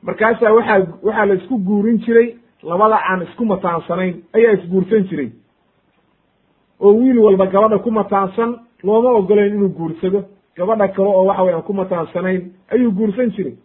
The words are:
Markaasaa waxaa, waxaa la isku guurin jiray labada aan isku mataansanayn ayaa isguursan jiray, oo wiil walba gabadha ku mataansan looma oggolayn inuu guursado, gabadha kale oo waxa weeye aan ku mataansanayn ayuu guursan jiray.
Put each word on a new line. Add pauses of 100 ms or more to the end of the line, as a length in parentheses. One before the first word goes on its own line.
Markaasaa
waxaa, (160)
waxaa
la
isku
guurin
jiray (280)
labada (140)
aan
isku
mataansanayn (200)
ayaa
isguursan
jiray, (1500)
oo
wiil
walba
gabadha
ku
mataansan (260)
looma
oggolayn
inuu
guursado, (320)
gabadha
kale
oo
waxa
weeye
aan
ku
mataansanayn (200)
ayuu
guursan
jiray. (100)